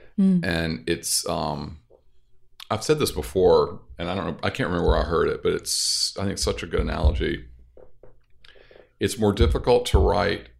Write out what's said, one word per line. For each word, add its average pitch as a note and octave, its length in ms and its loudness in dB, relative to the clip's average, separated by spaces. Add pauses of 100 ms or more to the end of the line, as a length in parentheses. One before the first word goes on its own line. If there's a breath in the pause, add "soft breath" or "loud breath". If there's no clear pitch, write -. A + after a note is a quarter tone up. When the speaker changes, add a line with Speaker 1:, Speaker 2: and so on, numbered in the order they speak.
(180 soft breath)
Speaker 1:
Mm. F#3+ 240 4
Speaker 2:
And - 460 -2
it's, - 400 -4
um, D2+ 520 -6 (880)
I've G#2 120 -2
said D3+ 160 2
this B2 140 -2
before, D#2+ 720 2 (160)
and F2 100 -6
I F#2 60 -4
don't F#2 120 -4
know, D#2+ 160 -6
I G2 60 -2
can't G2+ 220 -2
remember F2 180 2
where E2 100 4
I D#2+ 60 0
heard D#2+ 240 0
it, - 140 -4
but F2 100 0
it's, - 680 -4
I G2 60 -4
think, F#2+ 140 -4
such - 240 -4
a F2+ 40 -10
good E2 140 -2
analogy. D#2 640 0 (1500 soft breath)
It's G2+ 200 -4
more G#2 160 2
difficult - 520 2
to - 120 2
write, F#2 500 0 (120)